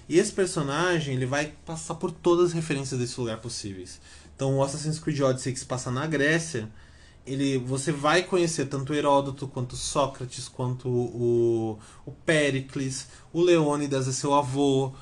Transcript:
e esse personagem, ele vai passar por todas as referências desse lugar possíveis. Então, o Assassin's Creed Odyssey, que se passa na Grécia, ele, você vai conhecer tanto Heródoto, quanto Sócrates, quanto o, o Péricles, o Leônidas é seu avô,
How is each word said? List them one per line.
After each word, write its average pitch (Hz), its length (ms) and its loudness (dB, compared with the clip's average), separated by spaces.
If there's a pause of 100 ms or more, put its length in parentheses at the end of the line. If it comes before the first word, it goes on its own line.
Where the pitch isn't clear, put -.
e 156 100 4
esse 214 140 2
personagem, 160 840 0
ele 127 120 -2
vai 147 280 -2 (100)
passar 165 300 -10
por 180 160 -4
todas 175 380 4
as 165 40 -4
referências 139 460 -2
desse 123 220 -2
lugar 110 180 -4
possíveis. 101 640 -10 (340)
Então, 135 240 0
o 135 40 4
Assassin's 151 360 -4
Creed 143 220 -2
Odyssey, 131 320 2
que 123 60 -6
se - 80 -12
passa 127 240 -4
na 131 160 -2
Grécia, 147 640 0 (560)
ele, 135 340 0
você 135 340 -2
vai 151 320 2
conhecer 170 420 0
tanto 135 260 -4
Heródoto, 139 540 2
quanto 127 300 -6
Sócrates, 131 720 -4
quanto 127 400 -4
o, 117 920 2 (260)
o 135 60 -12 (160)
Péricles, 135 800 0 (260)
o 160 80 0
Leônidas 147 680 4
é 131 40 -2
seu 143 220 0
avô, 139 520 4 (160)